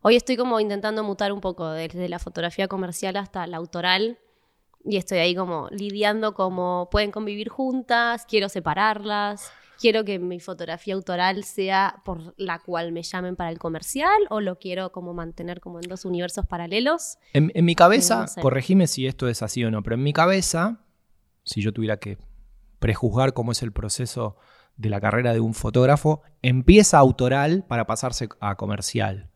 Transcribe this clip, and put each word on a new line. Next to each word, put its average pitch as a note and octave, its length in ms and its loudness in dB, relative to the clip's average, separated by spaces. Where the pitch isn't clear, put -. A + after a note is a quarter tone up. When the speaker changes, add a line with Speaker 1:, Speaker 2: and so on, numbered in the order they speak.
Speaker 1:
Hoy A3 120 8
estoy B3 200 0
como A#3+ 220 0
intentando G#3+ 460 -2
mutar G3+ 280 -4
un G3+ 80 -6
poco F3 300 -6
desde E3 380 -8
la F3+ 100 -6
fotografía F3 500 -4
comercial F#3+ 480 -6
hasta F#3+ 300 -6
la F3 100 -10
autoral, F3+ 640 -2
y G3+ 120 -2
estoy F3+ 220 -2
ahí F3 160 2
como F3+ 360 -4
lidiando G#3 640 -2
como F3+ 560 -2
pueden G#3 220 2
convivir G#3+ 360 -6
juntas, A#3+ 800 -2
quiero G3 200 2
separarlas, G#3 1040 -2
quiero A3 240 4
que G3 140 -4
mi F3+ 220 -6
fotografía E3+ 540 -8
autoral F#3+ 500 -2
sea F#3+ 600 0
por E3+ 320 -10
la F3 240 -6
cual E3+ 320 -4
me E3+ 100 -6
llamen F3+ 340 -6
para E3+ 140 -4
el E3 80 -8
comercial, C4+ 600 0
o G#3+ 100 -2
lo F#3 180 -4
quiero F#3 340 -6
como F3 220 -10
mantener E3+ 460 -10
como F3 200 -16
en F3 80 -12
dos F#3 160 -12
universos F3+ 420 -4
paralelos. G#3+ 720 -4
Speaker 2:
En, D3+ 220 4
en E3 100 4
mi E3+ 120 4
cabeza, A3 380 8
Speaker 1:
Pero A3+ 80 0
no D3 60 -6
sé. - 120 -10
Speaker 2:
corregime C#3+ 480 4
si C3 180 -2
esto C3 220 -2
es A#2 140 -4
así A#2 220 -4
o A2+ 60 0
no, G#2+ 140 -2
pero A2+ 100 -2
en B2+ 80 -2
mi C#3+ 100 0
cabeza, F#3 680 2
si - 180 -4
yo G#2+ 100 0
tuviera A2 260 -2
que G2 200 -10
prejuzgar B2 540 2
cómo A#2+ 200 -4
es - 100 -4
el A2+ 100 -6
proceso A2+ 640 -6
de A2 120 -4
la G2+ 120 0
carrera A2+ 320 2
de A2+ 80 2
un A2+ 140 0
fotógrafo, C3+ 680 4
empieza D3 560 8
autoral C#3 680 4
para A#2 200 -2
pasarse B2 420 -4
a G#2 160 -2
comercial. G2+ 800 -4